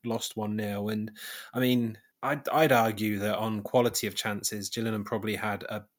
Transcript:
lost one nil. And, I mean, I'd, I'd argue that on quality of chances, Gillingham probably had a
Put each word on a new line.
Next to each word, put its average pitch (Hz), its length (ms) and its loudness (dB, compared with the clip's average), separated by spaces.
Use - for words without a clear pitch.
lost 117 320 -4
one 107 200 -2
nil. 104 340 -2
And, 107 220 -4
I 123 60 -2
mean, 120 380 4
I'd, 143 280 -2
I'd 151 220 6
argue 107 480 4
that 104 180 0
on 110 240 -2
quality 117 460 2
of 98 80 -4
chances, 104 540 -4
Gillingham 110 340 -2
probably 107 320 -2
had 104 280 -4
a 107 200 -8